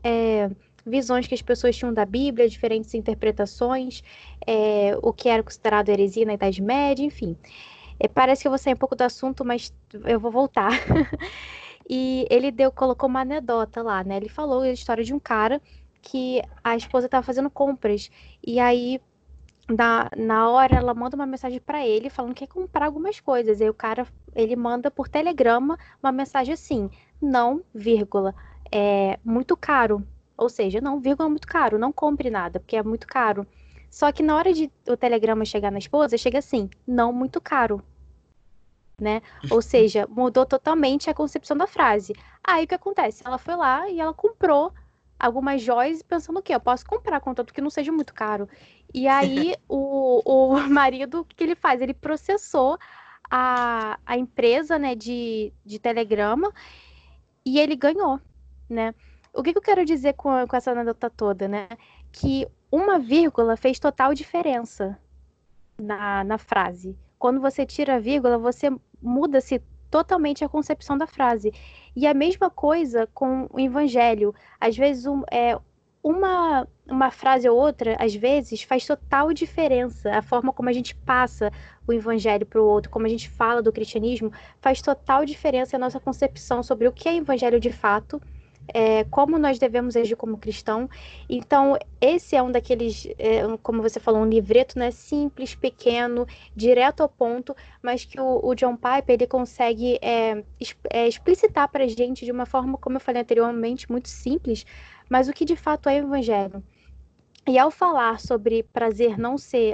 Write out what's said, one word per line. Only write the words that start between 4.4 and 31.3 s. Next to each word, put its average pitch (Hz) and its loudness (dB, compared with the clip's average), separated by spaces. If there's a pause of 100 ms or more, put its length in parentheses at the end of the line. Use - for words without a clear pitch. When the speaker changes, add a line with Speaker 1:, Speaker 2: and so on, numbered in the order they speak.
Speaker 1:
é, 214 2
o 226 2
que - 0
era 226 4
considerado 208 0
heresia 202 2
na 214 0
Idade 196 -2
Média, 277 0
enfim. 180 -6 (600)
É, - 4
parece 262 2
que - -2
eu 269 2
vou 269 2
sair 262 -2
um 226 -2
pouco 262 -4
do 254 -2
assunto, 262 -4
mas 240 -6 (340)
eu 233 0
vou 226 -4
voltar. 233 0
<laughs> - -2 (320)
E 262 -2
ele 254 4
deu, 262 2
colocou 262 0
uma 262 -2
anedota 233 -4
lá, 208 -2
né? 196 -6
Ele 202 -6
falou 277 -2
a 262 0
história 240 -4
de 233 -6
um 285 -4
cara 226 0 (400)
que 254 -4 (220)
a 233 0
esposa 240 -2
tava 254 0
fazendo 269 -4
compras. 247 -2 (360)
E 240 -2
aí, 247 0 (680)
na, 233 2
na 220 2
hora, 254 6
ela 247 0
manda 240 -6
uma 285 -6
mensagem 254 -8
pra 294 -6
ele 220 0
falando 247 -8
que 269 -12
quer - -18
comprar 359 -4
algumas 311 -4
coisas. 220 0
Aí 214 2
o 214 0
cara, 226 -6 (280)
ele 226 0
manda 240 -2
por 269 -6
telegrama 285 2 (240)
uma 269 0
mensagem 269 -2
assim: 226 -4 (320)
"Não, 262 2 (100)
vírgula, 208 0 (360)
é 202 2
muito 240 0
caro." 220 2 (320)
Ou 240 0
seja, 208 -2
"Não, 277 -2
vírgula, 277 0
é 302 0